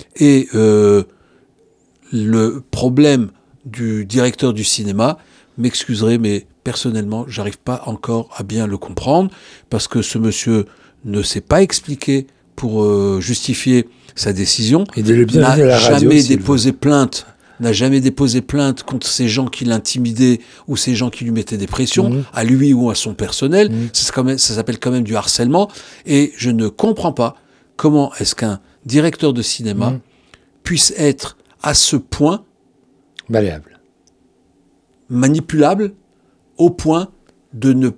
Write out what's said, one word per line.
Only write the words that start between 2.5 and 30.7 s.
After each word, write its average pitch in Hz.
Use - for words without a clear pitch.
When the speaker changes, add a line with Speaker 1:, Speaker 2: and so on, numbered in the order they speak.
Speaker 1:
problème 127
du 110
directeur 123
du 107
cinéma, 110
m'excuserez, 117
mais 104
personnellement, 110
j'arrive 104
pas 123
encore 113
à -
bien 110
le 101
comprendre, 151
parce 110
que 117
ce -
monsieur 110
ne 101
s'est -
pas 165
expliqué 139
pour, 110
euh, 101
justifier 123
sa -
décision, 113
Speaker 2:
Et 117
de 110
le 120
bien 120
Speaker 1:
n'a 127
Speaker 2:
à 143
la 131
radio, 117
Speaker 1:
jamais 151
Speaker 2:
s'il 131
veut. 131
Speaker 1:
déposé 123
plainte, 143
n'a 117
jamais 131
déposé 131
plainte 139
contre -
ces 123
gens 127
qui -
l'intimidaient 117
ou 135
ces 127
gens 120
qui -
lui 117
mettaient 113
des 98
pressions, -
Speaker 2:
Mhm. 135
Speaker 1:
à 117
lui 131
ou 120
à 104
son 107
personnel. 160
Speaker 2:
Mhm. 113
Speaker 1:
C'est -
quand 127
même, 131
ça -
s'appelle 110
quand 117
même 123
du 107
harcèlement. 147
Et 143
je 120
ne 113
comprends 180
pas 120
comment 147
est-ce -
qu'un 107
directeur 147
de 120
cinéma 104
Speaker 2:
Mhm. 127
Speaker 1:
puisse -